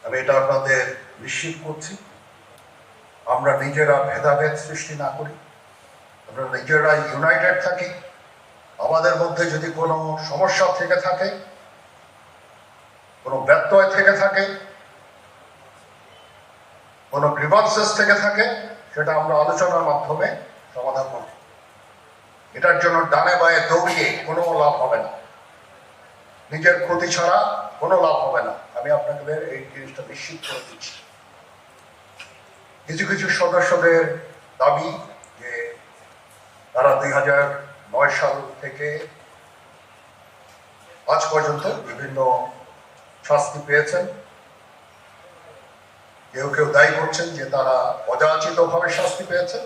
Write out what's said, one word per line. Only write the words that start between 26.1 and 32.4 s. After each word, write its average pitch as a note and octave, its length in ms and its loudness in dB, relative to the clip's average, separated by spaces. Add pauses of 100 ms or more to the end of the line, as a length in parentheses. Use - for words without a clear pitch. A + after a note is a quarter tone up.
নিজের F3 240 4 (100)
ক্ষতি E3+ 300 -2
ছাড়া - 220 2 (440)
কোনো F#3 140 2 (100)
লাভ D3+ 200 2
হবে - 220 -2
না। D3+ 60 -6 (240)
আমি - 200 -8
আপনাদের D3 420 -6 (140)
এই C3+ 80 -12 (120)
জিনিসটা C3+ 360 -16
নিশ্চিত - 380 -14
করে - 220 -10
দিচ্ছি। - 240 -16 (1900)